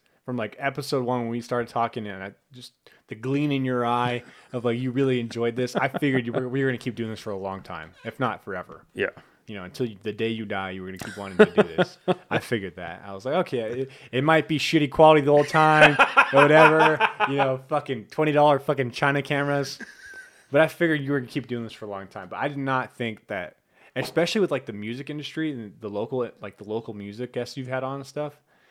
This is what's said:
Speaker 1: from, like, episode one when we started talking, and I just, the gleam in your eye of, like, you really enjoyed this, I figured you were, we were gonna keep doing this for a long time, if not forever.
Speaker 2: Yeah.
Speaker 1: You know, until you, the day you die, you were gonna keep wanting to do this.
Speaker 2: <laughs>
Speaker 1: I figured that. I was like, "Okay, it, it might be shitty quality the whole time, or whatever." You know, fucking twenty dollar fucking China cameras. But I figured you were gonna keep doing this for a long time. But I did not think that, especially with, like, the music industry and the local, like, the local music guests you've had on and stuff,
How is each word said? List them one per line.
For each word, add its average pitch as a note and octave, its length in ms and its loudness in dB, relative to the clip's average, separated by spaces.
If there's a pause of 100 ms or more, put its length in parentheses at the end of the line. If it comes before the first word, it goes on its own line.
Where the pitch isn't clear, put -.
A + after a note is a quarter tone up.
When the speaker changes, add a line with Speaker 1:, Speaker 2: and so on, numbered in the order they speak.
(240)
Speaker 1:
from, B2+ 140 -6
like, G#2+ 220 -6
episode C3+ 440 -4
one B2 180 -2
when A#2 80 -4
we A#2 120 -6
started A#2+ 280 -4
talking, A#2 360 -4
and F#2+ 180 -10
I G2 100 -12 (200)
just, B2 200 -20 (340)
the - 80 -12
gleam C#3 360 0
in C3+ 140 0
your B2+ 180 0
eye A#2+ 400 0 (300)
of, A#2+ 100 -6
like, A#2+ 160 0
you B2+ 120 -4
really C3 280 2
enjoyed A#2 360 -4
this, B2 200 -2
I C3+ 120 0
figured C3 400 0
you A#2+ 40 -6
were, B2+ 160 -4
we C3+ 160 -2
were C3+ 60 2
gonna B2 80 -2
keep B2 160 -6
doing A2 160 -6
this G#2+ 100 -10
for G#2+ 120 -10
a G2 60 -6
long F#2+ 260 -8
time, E2 280 -14 (140)
if - 140 -10
not A2+ 240 -4
forever. F2+ 500 -12
Speaker 2:
Yeah. G2+ 160 -2 (380)
Speaker 1:
You G#2+ 80 -12
know, F#2+ 80 -12
until G#2+ 240 -6
you, G#2 160 -12
the G#2+ 100 -6
day A2 160 -2
you A2+ 160 -6
die, G2 240 -4
you F#2+ 140 -8
were F#2 60 -10
gonna F#2 100 -12
keep G2+ 180 -12
wanting G2 220 -10
to G#3+ 80 10
do G#3+ 160 4
this. E3+ 340 -4 (160)
Speaker 2:
<laughs> - 160 -18
Speaker 1:
I A2 80 0
figured F#2+ 380 -6
that. F2 280 -12
I G2+ 120 -14
was F#2+ 100 -12
like, C3+ 80 -4 (140)
"Okay, C3 100 -6 (240)
it, C3 80 -8 (220)
it C3 120 0
might D#3 240 4
be D3+ 120 -2
shitty D3 320 2
quality D#3 300 8
the C#3 100 2
whole D3 120 6
time, D#3 540 6 (340)
or C#3 120 8
whatever." D3+ 560 8 (280)
You C#3 100 -2
know, C3+ 300 0
fucking D#3 440 -4
twenty D#3 200 0
dollar D3 280 6
fucking C3+ 320 -2
China C#3+ 320 0
cameras. C#3+ 560 -2 (720)
But C#3+ 100 6
I D#3+ 60 4
figured D#3 340 0
you C3+ 120 -4
were C#3+ 60 0
gonna B2 120 -10
keep A#2+ 160 -6
doing A#2+ 160 -6
this A2 100 -14
for - 120 -16
a G#2 40 -10
long G2 180 -10
time. F#2+ 220 -14
But F2+ 80 -12
I B2 100 -2
did C#3+ 120 -8
not C3 360 -4
think A2+ 300 -8
that, F#2 300 -8 (400)
especially D#3+ 460 -2
with, E3 100 0
like, C3 160 -4
the A2 60 -10
music A2+ 360 -10
industry D3+ 420 -8
and A2+ 300 -12
the A2 80 -8
local, A#2 400 -4 (120)
like, G2+ 160 -14
the G#2+ 120 -18
local A2+ 240 -6
music G#2 400 -12
guests A#2+ 240 -8
you've B2+ 100 -10
had B2+ 160 -6
on C3+ 120 -8
and C#3 100 -12
stuff, D3 340 -10 (320)